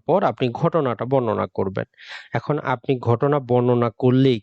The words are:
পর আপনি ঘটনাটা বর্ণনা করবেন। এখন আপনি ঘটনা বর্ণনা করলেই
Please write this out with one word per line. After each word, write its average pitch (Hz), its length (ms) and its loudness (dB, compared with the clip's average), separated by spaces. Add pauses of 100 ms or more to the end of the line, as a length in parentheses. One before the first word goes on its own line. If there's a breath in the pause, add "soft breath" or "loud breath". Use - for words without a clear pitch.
পর 170 140 2 (100)
আপনি 127 160 -2 (140)
ঘটনাটা 139 520 0
বর্ণনা 110 340 0 (120)
করবেন। 98 300 -4 (500 loud breath)
এখন 147 180 -2 (180)
আপনি 123 180 -4 (160)
ঘটনা 143 300 2 (120)
বর্ণনা 120 400 2 (120)
করলেই 131 400 4